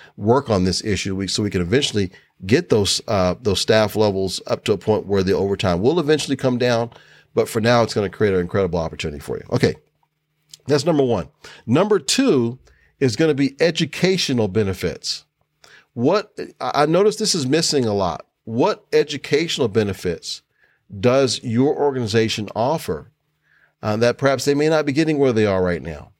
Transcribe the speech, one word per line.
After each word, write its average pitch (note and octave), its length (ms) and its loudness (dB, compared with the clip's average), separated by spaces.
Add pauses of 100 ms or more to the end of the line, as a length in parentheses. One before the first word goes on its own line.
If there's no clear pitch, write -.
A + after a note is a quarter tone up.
(160)
work A#2 340 2
on F#2+ 140 2
this F#2 180 0
issue, G2 320 -4
we, F#2+ 140 -4
so A2 140 -2
we G#2 80 -2
can F#2 120 -2
eventually G2+ 480 -2 (360)
get C#3+ 220 2
those, G#2 380 2
uh, F#2 360 0
those F#2+ 180 0
staff A2 340 2
levels F#2+ 540 0
up A#2+ 160 -4
to A2+ 80 2
a F#2+ 60 0
point G2+ 280 0
where G2 160 2
the F#2+ 120 2
overtime F#2+ 460 0
will D3+ 200 2
eventually C#3+ 360 0
come B2+ 220 -2
down. A#2 320 0 (440)
But A2+ 140 0
for A#2 120 -4
now, A#2 240 4
it's G#2+ 100 -4
gonna G2+ 160 -2
create G2+ 240 0
an F#2 60 2
incredible F2+ 400 0
opportunity D#2 400 -6
for - 160 -8
you. - 140 -12
Okay, - 260 -2 (920)
that's C#3 200 0
number D3+ 180 2
one. G#2 240 -2 (360)
Number F#3 360 2
two, C3+ 580 0 (420)
is B2 160 0
gonna D#3 180 2
be C3+ 260 -2
educational D#3+ 880 0
benefits. F#2 760 -4 (720)
What, D#3 440 0 (220)
I, C3 220 0
I D3+ 40 4
notice G3 300 2
this G#3 180 -2
is D3+ 120 -2
missing D3 380 0
a G#2+ 100 0
lot. F#2 320 -2 (180)
What C3 480 -2
educational D3+ 760 0
benefits G2 720 -4 (580)
does B2 420 2
your C3 340 2
organization A2+ 800 0
offer, A#2+ 540 -4 (720)
uh, G#2+ 140 -2
that A#2 200 2
perhaps C3+ 280 0
they C#3+ 100 2
may D3+ 160 2
not D#3 160 2
be C#3+ 60 0
getting D#3 260 0
where C3+ 140 4
they A2 120 4
are F#2+ 180 2
right F2 200 -2
now? D2+ 380 -12